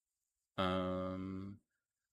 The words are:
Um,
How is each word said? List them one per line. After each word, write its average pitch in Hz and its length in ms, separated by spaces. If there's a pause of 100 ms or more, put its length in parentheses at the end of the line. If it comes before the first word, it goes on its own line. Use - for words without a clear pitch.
(580)
Um, 95 960 (580)